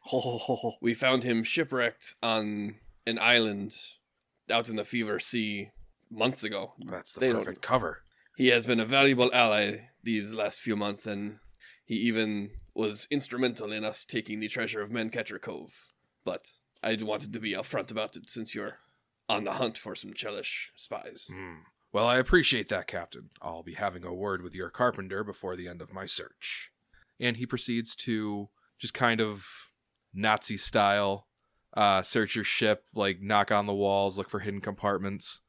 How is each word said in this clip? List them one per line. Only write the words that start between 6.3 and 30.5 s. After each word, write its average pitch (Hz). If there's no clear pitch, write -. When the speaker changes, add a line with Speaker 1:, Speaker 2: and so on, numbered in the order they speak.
Speaker 2:
ago. 107
Speaker 3:
That's -
the 120
Speaker 2:
They 127
don't 107
Speaker 3:
perfect 90
cover. 107
Speaker 2:
He 127
has 120
been 117
a 113
valuable 131
ally 107
these 107
last 104
few 110
months, 101
and 104
he 110
even 107
was 107
instrumental 123
in 107
us 107
taking 107
the 110
treasure 110
of 104
Mancatcher 113
Cove. -
But -
I 110
wanted 104
to 113
be 107
upfront 98
about 107
it -
since -
you're 104
on 107
the 92
hunt 113
for 92
some 98
Chelish -
spies. -
Speaker 3:
Hmm. 90
Well, 107
I 123
appreciate 131
that, 92
Captain. 85
I'll 82
be 85
having 90
a 87
word 95
with 87
your 90
carpenter 101
before 95
the 90
end 87
of -
my 95
search. -
And 120
he 123
proceeds 117
to 107
just -
kind 117
of 104
Nazi 107